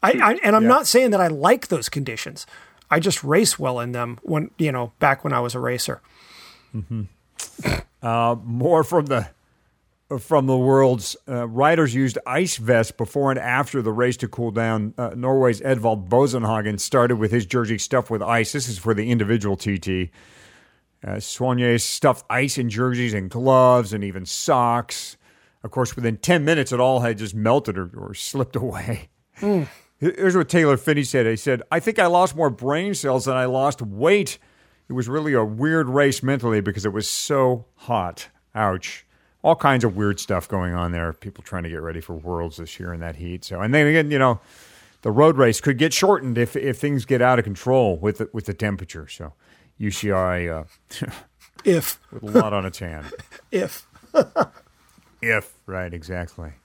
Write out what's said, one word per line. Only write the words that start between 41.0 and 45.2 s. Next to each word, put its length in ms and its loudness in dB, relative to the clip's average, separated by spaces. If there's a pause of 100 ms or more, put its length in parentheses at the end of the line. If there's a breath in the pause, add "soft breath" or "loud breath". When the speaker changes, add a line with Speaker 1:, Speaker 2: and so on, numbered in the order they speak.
Speaker 2:
People 300 -16
trying 200 -8
to 60 -8
get 120 -10
ready 200 -8
for 140 -14
Worlds 420 -6
this 220 -14
year 140 -10
in 80 -10
that 160 -10
heat. 280 -12
So, 160 -8
and 120 0
then 140 4
again, 240 2
you 80 0
know, 200 4 (640 soft breath)
the 80 -2
road 260 6